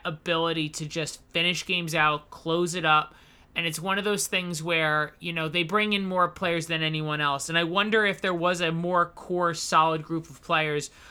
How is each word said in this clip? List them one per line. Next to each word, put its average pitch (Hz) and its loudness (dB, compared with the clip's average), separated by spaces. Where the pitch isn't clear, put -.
ability 165 -2
to 151 -8
just 151 -6
finish 170 0
games 170 -4
out, 151 0
close 170 -2
it 170 -4
up, 156 4
and 165 -2
it's 160 -4
one 190 0
of 202 -4
those 202 0
things 175 -4
where, 156 0
you 170 -6
know, 160 -2
they 170 0
bring 208 0
in 196 0
more 180 2
players 170 -2
than 160 -2
anyone 156 -2
else. 143 -2
And 165 2
I 170 4
wonder 208 2
if 185 0
there 185 0
was 175 0
a 165 0
more 175 2
core, 175 -2
solid 160 2
group 160 -6
of 135 -20
players, 156 0